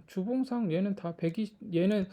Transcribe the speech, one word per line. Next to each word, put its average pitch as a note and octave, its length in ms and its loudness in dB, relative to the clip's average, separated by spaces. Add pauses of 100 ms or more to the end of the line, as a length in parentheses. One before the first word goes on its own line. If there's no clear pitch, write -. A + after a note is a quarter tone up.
주봉상 A#3+ 680 -2
얘는 G3 240 0
다 E3+ 200 -6
백이십, G3 580 -4
얘는 F#3+ 400 4